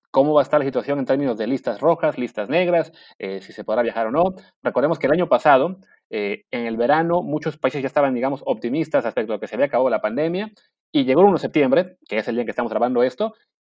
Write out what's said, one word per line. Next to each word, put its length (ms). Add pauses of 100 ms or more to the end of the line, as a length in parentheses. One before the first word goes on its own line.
(120)
cómo 220
va 60
a 20
estar 160
la 80
situación 320
en 60
términos 340
de 80
listas 340
rojas, 380
listas 300
negras, 440 (260)
eh, 220
si 120
se 100
podrá 200
viajar 260
o 20
no. 240 (260)
Recordemos 380
que 80
el 60
año 160
pasado, 500 (320)
eh, 400
en 160
el 100
verano, 460
muchos 340
países 240
ya 60
estaban, 260
digamos, 320
optimistas 600
respecto 280
a 60
que 80
se 80
había 120
acabado 220
la 120
pandemia, 520 (380)
y 140
llegó 160
el 80
uno 80
de 60
septiembre, 540 (120)
que 100
es 80
el 80
día 80
en 40
que 40
estamos 220
grabando 320
esto, 300 (340)